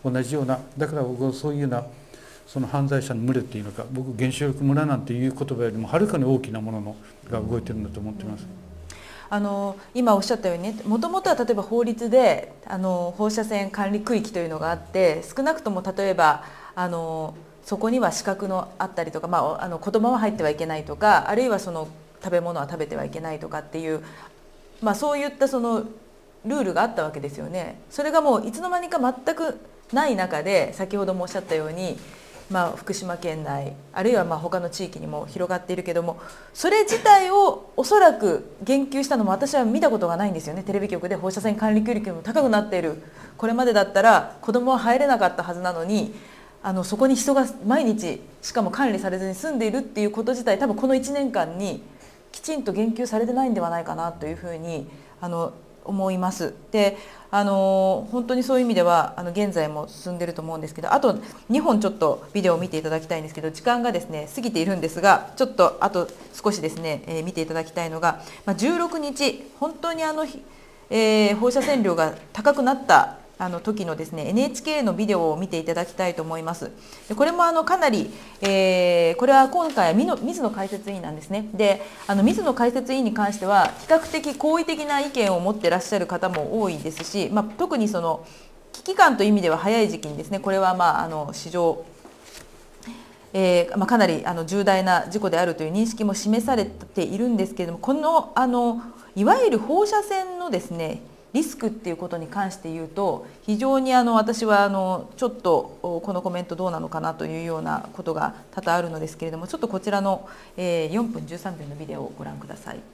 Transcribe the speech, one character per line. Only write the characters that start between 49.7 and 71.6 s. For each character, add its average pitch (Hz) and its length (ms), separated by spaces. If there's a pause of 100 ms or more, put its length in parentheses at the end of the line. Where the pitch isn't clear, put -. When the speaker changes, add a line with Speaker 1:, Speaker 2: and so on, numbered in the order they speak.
Speaker 2:
る 240 60
っ 269 40
て 214 200
い 208 40
う 208 60
こ 220 120
と 254 100
自 247 120
体、 202 140
多 269 80
分 208 80
こ 214 100
の 269 80
一 262 180
年 277 200
間 170 260
に 185 240 (500)
き - 80
ち 311 160
ん 277 60
と 202 100
言 214 200
及 226 160
さ 220 100
れ 233 80
て 247 80
な 262 140
い - 20
ん 220 60
で 190 60
は 170 100
な 170 80
い 165 40
か 165 120
な 170 160
と 151 160
い 160 60
う - 20
ふ 175 140
う 165 80
に、 160 300 (340)
あ 175 60
の、 170 260 (320)
思 190 260
い 185 60
ま 185 140
す。 175 220 (180)
で、 202 260 (320)
あ 202 140
の、 190 680
本 240 160
当 254 80
に 254 80
そ 254 120
う 254 40
い - 20
う 254 40
意 233 40
味 220 60
で 180 80
は、 170 340
あ 175 60
の、 175 80
現 196 200
在 156 160
も 151 220
進 - 240
ん 175 40
で 170 80
る 170 60
と 170 100
思 160 140
う - 20
ん 156 40
で 156 80
す 156 40
け 156 80
ど、 - 120
あ 277 80
と 214 160 (320)
二 247 100
本 262 220
ち 240 60
ょ - 20
っ - 40
と 151 380
ビ 202 100
デ 185 80
オ 170 40
を 165 40
見 180 120
て 160 80
い 156 40
た 156 80
だ 160 120
き 156 60
た 165 100
い - 20
ん 156 40
で 156 60
す 156 60
け 156 60
ど、 160 80
時 160 140
間 240 180
が 240 100
で 175 80
す - 100
ね、 151 240
過 - 60
ぎ 240 140
て 160 80
い 160 40
る 190 120
ん 165 40
で 160 60
す 160 140
が、 190 340
ち - 60
ょ 262 40
っ - 40
と - 320
あ 202 80
と 175 180 (340)
少 214 120
し 208 80
で 156 80
す 160 80
ね、 156 300
え 165 120
ー、 160 60
見 180 80
て 165 80
い 160 40
た 160 100
だ 160 100
き 160 80
た 170 100
い 165 60
の 160 100
が、 165 220 (240)
ま 196 80
あ、 - 20
十 277 220
六 339 220
日、 285 440 (160)
本 311 140
当 330 180
に 320 120
あ 311 100
の 311 120
日、 - 160 (480)
え 214 420
ー、 208 40
放 233 160
射 269 100